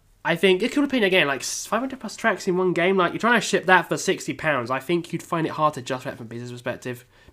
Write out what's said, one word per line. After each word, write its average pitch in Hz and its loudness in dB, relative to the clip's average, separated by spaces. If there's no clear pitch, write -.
I 165 2
think 185 4
it 233 0
could 294 2
have 285 0
been 254 2
a 190 4
game, 180 4
like, 139 -2
five - -4
hundred 262 -6
plus - -12
tracks - 0
in 180 2
one 185 2
game, 175 2
like, 175 4
you're 165 -4
trying 226 4
to - -4
ship 165 0
that 185 4
for 160 -2
sixty 147 -2
pounds, 135 -2
I 131 -2
think 170 -2
you'd 160 -4
find 160 -2
it - -6
hard 151 2
to - -10
justify 127 -6
it 131 -10
from 120 -14
a - -14
business 120 -10
perspective 123 -8